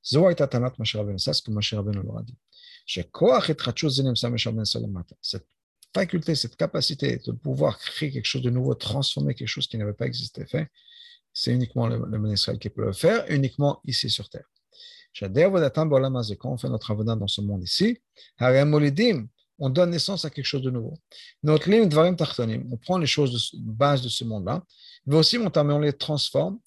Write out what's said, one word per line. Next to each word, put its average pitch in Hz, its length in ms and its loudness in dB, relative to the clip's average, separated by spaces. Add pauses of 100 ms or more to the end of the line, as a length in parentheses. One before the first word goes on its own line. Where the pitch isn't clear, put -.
Zohar 170 260 4
est 156 160 2
Tanat 127 320 -2
Moshe 110 160 -4
Rabbeinu, 101 240 -4
ça, 135 140 -2
c'est - 60 0
ce - 40 -4
que - 80 -10
Moshe 104 240 -2
Rabbeinu 101 280 -2
leur 107 160 -8
a 110 40 -8
dit. 120 140 -16 (500)
Chez - 180 -6
Koach 220 460 2
et 151 80 0
Ratchut 143 320 -2
Zinem 131 240 0
Sa 120 160 -2
Moshe 117 160 -2
Rabbeinu 110 200 -2
Salamata. 101 540 -6
Cette - 280 -8 (440)
faculté, 175 440 -2
cette - 200 -6
capacité 139 600 -2
de 113 160 -8
pouvoir 135 460 0
créer - 340 -6
quelque 123 140 -6
chose 127 160 -2
de 123 80 0
nouveau, 127 240 0
transformer 139 600 -2
quelque - 140 -8
chose - 180 -4
qui - 120 -10
n'avait 104 160 -4
pas 120 120 -4
existé, 120 400 -8
fait, 156 220 -4 (680)
c'est - 180 0
uniquement 120 360 0
le, 117 80 -2
le 110 220 -4
Bnei 104 160 0
Israël 110 240 -2
qui - 120 -6
peut 104 140 -6
le 107 80 0
faire, 214 380 2
uniquement 143 540 0
ici - 260 -2
sur - 180 -4
terre. - 160 -16 (680)
Chez 101 140 -6
Devodatam 160 600 4
Bolam 135 280 2
Hazé, 104 200 -4
quand 135 160 -6
on 127 40 -4
fait - 120 -6
notre 117 220 -4
avodah 110 260 0
dans 101 100 -4
ce 98 140 -2
monde 101 240 -4
ici, 214 360 0 (380)
Harem 131 300 6
Molidim, 147 580 2 (320)
on 135 120 -2
donne 175 200 4
naissance 175 340 -2
à 147 60 -4
quelque 135 140 -10
chose 131 180 -4
de 131 80 0
nouveau. 127 240 -6 (480)
Notre 151 280 4
ligne 214 180 6
Dvarim 160 280 6
Tartanim, 123 540 -2
on 123 60 -6
prend 185 220 -2
les 156 80 2
choses 135 260 2
de 120 40 -4
s-, - 180 -4
base 123 480 2
de 127 60 -4
ce 117 160 -6
monde-là, 110 400 -4 (420)
mais 139 100 2
aussi, 160 220 4
on, 233 60 0
mais 147 280 2
on 147 60 2
les 147 140 2
transforme. 151 760 -2